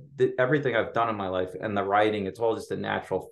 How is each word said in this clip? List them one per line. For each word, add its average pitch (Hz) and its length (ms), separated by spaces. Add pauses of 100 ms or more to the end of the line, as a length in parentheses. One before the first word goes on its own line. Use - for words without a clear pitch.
(180)
th-, 127 200
everything 131 360
I've 107 180
done 117 160
in 107 80
my 98 120
life 92 220 (100)
and 104 160
the 95 80
writing, 104 420
it's 95 140
all 113 160
just 101 160
a 98 40
natural 98 560